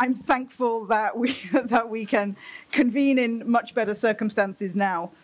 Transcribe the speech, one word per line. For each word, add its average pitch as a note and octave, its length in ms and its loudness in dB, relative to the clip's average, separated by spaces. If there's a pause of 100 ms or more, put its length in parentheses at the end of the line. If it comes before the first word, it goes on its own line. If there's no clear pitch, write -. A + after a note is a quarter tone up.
I'm B3+ 140 0
thankful B3+ 720 -2
that G#3+ 300 2
we, B3 280 0
<laughs> F3 80 -4
that A#3 360 2
we A3 160 -4
can G3+ 320 0 (360)
convene C4+ 480 4
in A#3 280 -2
much A#3 240 2
better G#3+ 220 0
circumstances G#3 800 -2
now. F#3 380 0 (120)